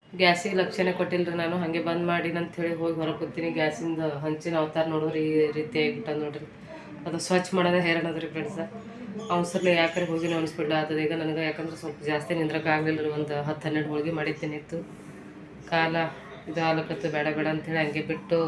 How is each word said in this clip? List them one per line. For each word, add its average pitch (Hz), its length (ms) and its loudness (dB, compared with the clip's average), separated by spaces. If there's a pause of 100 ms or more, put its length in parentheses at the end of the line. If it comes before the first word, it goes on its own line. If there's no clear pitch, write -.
(160)
ಗ್ಯಾಸಿಗೆ 185 400 4
ಲಕ್ಷ್ಯನೇ 185 360 2
ಕೊಟ್ಟಿಲ್ರಿ 175 420 0
ನಾನು. 170 220 0
ಹಂಗೆ 160 240 0
ಬಂದ್ 170 260 0
ಮಾಡಿನ 170 320 0
ಅಂತ 170 180 -4
ಹೇಳಿ 170 180 0
ಹೋಗಿ 165 260 0
ಹೊರಗ್ 156 180 -2
ಕೂತೀನಿ. 165 320 -4
ಗ್ಯಾಸಿಂದ 160 480 0
ಹಂಚಿನ 156 580 -2
ಅವತಾರ 156 300 2
ನೋಡಿದ್ರೆ 156 380 0
ಈ 156 280 4
ರೀತಿ 151 240 -2 (100)
ಆಗ್ಬಿಟ್ಟದ 147 380 -2
ನೋಡ್ರಿ. 147 220 -8 (600)
ಅದು 165 120 -4
ಸ್ವಚ್ಛ 180 360 2
ಮಾಡೋದೇ 175 260 4
ಹೈರಾಣ 170 280 2
ಅದ್ರಿ 160 180 -4
ಫ್ರೆಂಡ್ಸ್. 151 340 -6 (720)
ಅವಸರ್ಲೆ 175 440 4
ಯಾಕರೆ 170 300 4
ಹೋಗಿ 165 240 0
ನೆನೆಸ್ಬಿಡ್ಲ 160 440 0
ಆತದ 156 260 2
ಈಗ 156 140 2
ನನಗೆ, 160 320 0
ಯಾಕಂದ್ರೆ 156 320 -4
ಸ್ವಲ್ಪ 147 300 -10
ಜಾಸ್ತಿ 151 280 0
ನಿಂದ್ರಕ್ 160 320 0
ಆಗ್ಲಿಲ್ಲ 156 340 2
ರೀ. 151 100 0
ಒಂದು 147 320 -2
ಹತ್ತು 151 260 -2
ಹನ್ನೆರಡು 151 200 2
ಹೋಳ್ಗೆ 151 220 0
ಮಾಡಿದ್ದೇನೆ 151 460 -2
ಇತ್ತು. 151 220 -6 (920)
ಕಾಲ 165 260 4 (520)
ಇದು 160 160 -4
ಆಲಕತ್ತು 160 440 0
ಬೇಡ 151 180 0 (100)
ಬೇಡ 156 100 2
ಅಂತೇಳಿ 156 320 0
ಹಂಗೆ 151 220 2
ಬಿಟ್ಟು 160 480 0